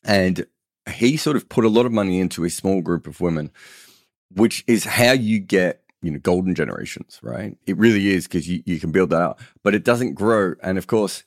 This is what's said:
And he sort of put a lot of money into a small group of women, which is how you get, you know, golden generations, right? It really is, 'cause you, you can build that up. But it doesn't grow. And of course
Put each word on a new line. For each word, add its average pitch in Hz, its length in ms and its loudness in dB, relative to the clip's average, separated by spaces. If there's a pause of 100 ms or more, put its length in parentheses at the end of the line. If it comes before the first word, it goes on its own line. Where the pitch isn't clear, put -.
And 92 420 0 (460)
he 131 260 2
sort 147 180 -2
of - 140 -4
put 113 160 2
a 110 40 4
lot 117 160 4
of 123 60 -4
money 98 280 0
into 87 260 -2
a 87 40 -2
small 95 320 -2
group 85 260 -4
of 76 120 -18
women, 80 320 -2 (840)
which 104 340 0
is 113 180 2
how 120 260 2
you 110 280 2
get, 92 440 0 (180)
you 85 100 -4
know, 71 80 -6
golden 92 360 0
generations, - 680 -8
right? 60 440 -10
It 98 120 -2
really 104 320 4
is, 92 180 0
'cause 82 200 -4
you, 87 180 -4
you 85 140 -4
can 82 120 -6
build 90 180 2
that 82 120 2
up. - 200 -4 (220)
But 101 120 2
it 104 80 -2
doesn't 120 300 0
grow. 101 480 0
And 95 160 -4
of 90 100 -8
course 107 400 -2